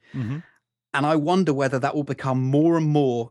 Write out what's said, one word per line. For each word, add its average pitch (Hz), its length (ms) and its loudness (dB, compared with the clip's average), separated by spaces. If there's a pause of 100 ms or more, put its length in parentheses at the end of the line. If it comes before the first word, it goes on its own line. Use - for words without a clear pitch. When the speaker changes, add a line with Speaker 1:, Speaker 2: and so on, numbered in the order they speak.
(140)
Speaker 1:
Mm-hmm. 135 240 -6 (560)
Speaker 2:
And 143 120 0
I 160 100 2
wonder 160 380 0
whether 135 240 0
that 135 160 -2
will 147 100 -4
become 131 380 -4
more 151 340 4
and 160 100 0
more 131 440 0